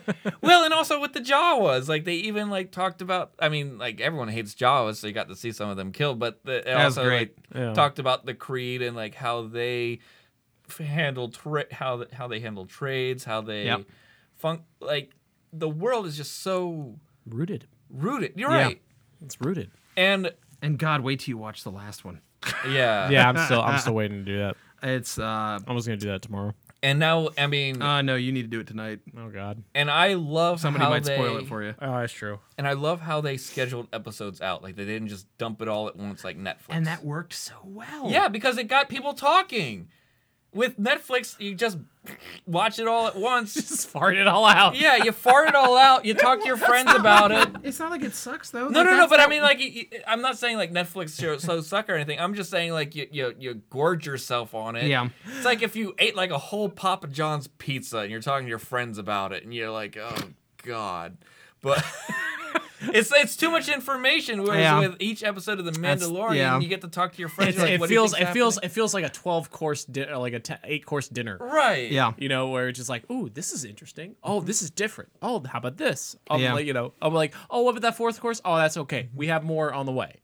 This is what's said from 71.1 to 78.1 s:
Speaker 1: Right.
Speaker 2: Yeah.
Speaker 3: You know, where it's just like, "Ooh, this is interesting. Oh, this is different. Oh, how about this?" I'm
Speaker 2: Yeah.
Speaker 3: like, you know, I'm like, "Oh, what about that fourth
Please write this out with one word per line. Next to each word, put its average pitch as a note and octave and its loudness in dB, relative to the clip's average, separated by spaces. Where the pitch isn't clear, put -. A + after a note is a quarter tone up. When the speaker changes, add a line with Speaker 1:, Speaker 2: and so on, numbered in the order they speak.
Speaker 1:
Right. A#3+ 0
Speaker 2:
Yeah. B2+ 2
Speaker 3:
You C3+ -4
know, C3 0
where B2+ -2
it's B2 -8
just B2+ -12
like, A#2+ -8
"Ooh, A#3+ -6
this B2+ -10
is F#3 -8
interesting. D3+ -18
Oh, G3+ -2
this F#3+ -2
is E3+ -6
different. - -6
Oh, G#3+ -4
how B2 -6
about B2+ -6
this?" - -4
I'm D3+ 2
Speaker 2:
Yeah. B2+ 2
Speaker 3:
like, D3 -2
you C#3 -2
know, B2 -4
I'm D#3 2
like, D#3 2
"Oh, A#3+ 0
what B3 4
about A3+ -4
that A3+ 0
fourth A#3 -2